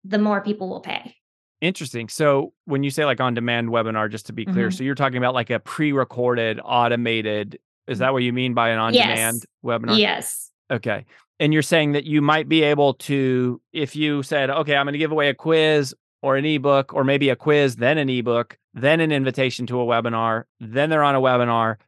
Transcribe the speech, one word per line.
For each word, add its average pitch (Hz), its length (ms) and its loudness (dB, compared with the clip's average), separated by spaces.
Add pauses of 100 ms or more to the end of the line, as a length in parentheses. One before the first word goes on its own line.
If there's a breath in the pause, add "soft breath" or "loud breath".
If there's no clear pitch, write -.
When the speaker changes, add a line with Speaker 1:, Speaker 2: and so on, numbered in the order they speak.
Speaker 1:
the 202 140 -2
more 208 240 2
people 208 260 -4
will - 140 -10
pay. - 340 -10 (460)
Speaker 2:
Interesting. 127 460 -4
So 143 440 0 (140)
when 139 180 -2
you 139 60 -2
say, 151 140 -2
like, 135 160 0
on-demand 120 500 -2
webinar, 110 400 0
just 107 160 -12
to 107 60 -16
be 110 120 -8
clear, 104 240 -2
Speaker 1:
Mm-hmm. 185 80 -4
Speaker 2:
so 131 80 -6
you're 135 100 -2
talking 131 240 -2
about, 127 160 0
like, 120 160 -2
a 113 100 0
pre-recorded, 123 1000 -2
automated 117 960 0 (300)
is 123 100 -4
Speaker 1:
Mm. - 20 -2
Speaker 2:
that 131 120 2
what 127 100 0
you 123 100 0
mean 127 220 -2
by 117 160 2
an 113 240 0
Speaker 1:
Yes. - 140 6
Speaker 2:
on-demand 113 360 -2 (200)
webinar? 117 340 0
Speaker 1:
Yes. - 520 -2 (200)
Speaker 2:
Okay. 110 340 -4 (360 soft breath)
And 151 120 2
you're 156 100 2
saying 151 300 2
that 147 120 -2
you 151 180 0
might 151 260 0
be 160 140 4
able 143 320 4
to, 127 640 -2 (120)
if 147 240 -6
you 147 260 -2
said, 135 280 -2
"Okay, 147 260 0
I'm 139 100 2
gonna 143 120 -4
give 156 140 -2
away 151 160 2
a 135 60 0
quiz 156 600 2 (280)
or 135 140 2
an 139 80 0
ebook 139 500 2
or 143 80 0
maybe 139 280 2
a 120 60 0
quiz, 143 400 2
then 131 220 2
an 139 100 0
ebook, 120 480 -2 (180)
then 147 260 2
an 156 100 2
invitation 131 560 -2
to 123 140 -4
a 120 40 0
webinar, 117 600 0 (160)
then 123 280 -2
they're 156 140 2
on 143 140 4
a 131 40 2
webinar, 120 680 2